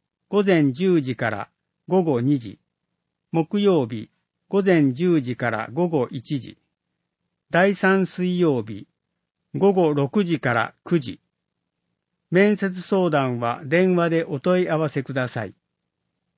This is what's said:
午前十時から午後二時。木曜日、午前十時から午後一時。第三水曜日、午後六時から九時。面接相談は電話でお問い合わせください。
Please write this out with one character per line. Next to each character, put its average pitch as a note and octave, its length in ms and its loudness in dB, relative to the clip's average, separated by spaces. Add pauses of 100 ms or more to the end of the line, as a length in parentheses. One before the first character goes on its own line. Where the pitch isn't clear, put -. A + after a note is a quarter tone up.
(300)
午 G3+ 140 0
前 D#3+ 300 2
十 E3+ 280 2
時 B2+ 140 -6
か A#2 160 -2
ら G#2 180 -10 (380)
午 F3+ 160 2
後 C3+ 180 0
二 C#3 160 2
時。 G#2 220 -10 (720)
木 E3 300 0
曜 F3 260 2
日、 - 240 -12 (360)
午 G3 140 0
前 D#3+ 320 4
十 E3 280 2
時 B2 140 -6
か A#2+ 140 -4
ら A2 240 -6
午 F3 160 0
後 C#3+ 220 0
一 B2+ 280 -8
時。 - 200 -16 (920)
第 F#3+ 240 2
三 F#3+ 320 2
水 F3+ 320 -4
曜 D3+ 240 2
日、 G#2+ 260 -12 (680)
午 F#3+ 180 4
後 E3+ 220 2
六 C#3+ 280 0
時 E3+ 160 -2
か B2 140 0
ら A2+ 300 0
九 E3+ 160 0
時。 A#2 200 -10 (1080)
面 G3 280 4
接 F#3 220 -6
相 F3+ 300 0
談 C3 300 0
は A#2+ 260 -4
電 F3+ 300 2
話 E3+ 160 2
で E3 120 0
お D3 160 -6
問 F3+ 220 0
い E3+ 80 -2
合 D#3+ 80 0
わ D#3 120 0
せ C#3+ 120 -4
く B2+ 140 -8
だ B2+ 120 -2
さ A#2 180 -6
い。 F2+ 100 -14 (840)